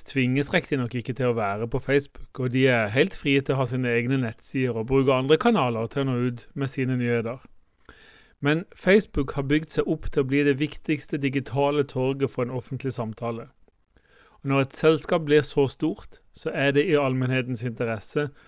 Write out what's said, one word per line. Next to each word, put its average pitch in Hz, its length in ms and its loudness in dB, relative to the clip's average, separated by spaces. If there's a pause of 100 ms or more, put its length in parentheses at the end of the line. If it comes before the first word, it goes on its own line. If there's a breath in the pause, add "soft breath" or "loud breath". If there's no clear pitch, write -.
tvinges 131 400 0
riktig 156 300 -2
nok 120 180 -4
ikke 123 160 -6
til 123 160 -2
å 117 80 0
være 107 320 -4
på 131 80 -2
Facebook, - 640 -2
og 123 140 -2
de 131 80 4 (100)
er 113 160 2
helt 139 240 2
frie 139 240 0
til 135 160 0
å 135 60 0
ha 131 100 -2
sine 127 240 -2
egne 120 240 0
nettsider 123 640 -4
og 110 80 -6
bruke 135 240 4
andre 135 240 4
kanaler 127 560 2
til 139 80 -2
å 135 60 -2
nå 127 80 0 (100)
ut 120 220 -6 (100)
med 139 140 -4
sine 127 260 -2
nyheter. 120 400 -2 (1040 loud breath)
Men 151 320 0
Facebook 185 640 2
har 135 80 -2
bygd 156 300 0
seg 156 180 0
opp - 160 -4
til 143 160 2
å 127 60 -4
bli 143 180 4
det 135 80 4
viktigste 151 640 -4
digitale 139 640 0
torget 135 480 -2
for 123 140 -2
en 131 100 -6
offentlig 127 400 -8
samtale. 117 540 -8 (920 soft breath)
Og 139 140 -4
når 135 100 2
et - 160 -8
selskap 160 480 2
blir 151 160 6
så 139 240 2
stort, - 540 -6 (100)
så - 160 -10
er 139 240 0
det 147 160 4
i 147 80 4
allmennhetens 127 720 0
interesse 120 640 -4 (160 soft breath)